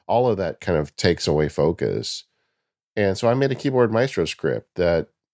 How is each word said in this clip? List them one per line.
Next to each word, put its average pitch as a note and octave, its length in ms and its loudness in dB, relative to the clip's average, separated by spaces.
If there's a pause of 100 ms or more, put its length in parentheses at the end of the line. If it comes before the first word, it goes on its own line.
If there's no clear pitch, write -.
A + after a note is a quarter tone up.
all A#2+ 240 2
of G2+ 80 0
that E2+ 240 -6
kind F2 160 0
of D2+ 180 -4
takes F2 300 0
away D2+ 240 2
focus. B1+ 760 -2 (720)
And G2 220 0
so A#2+ 100 0
I A#2 60 4
made C3+ 180 0
a - 20 -4
Keyboard B2+ 380 0
Maestro A2+ 320 0
script - 520 -4
that, E2+ 320 2 (260)